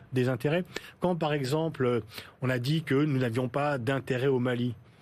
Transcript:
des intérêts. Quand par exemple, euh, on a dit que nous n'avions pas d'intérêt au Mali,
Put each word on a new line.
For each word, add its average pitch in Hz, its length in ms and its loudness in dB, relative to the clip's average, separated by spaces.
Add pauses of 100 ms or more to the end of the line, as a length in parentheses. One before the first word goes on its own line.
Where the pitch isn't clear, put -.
(140)
des 127 160 2
intérêts. 147 340 0 (380)
Quand 180 160 2
par 156 160 0
exemple, 151 520 0
euh, 123 140 2 (420)
on 127 80 0
a 127 80 0
dit 143 240 0
que 139 140 0
nous 143 220 4
n'avions 127 320 0
pas 143 280 0
d'intérêt 127 500 0
au 131 120 4
Mali, 123 340 0 (280)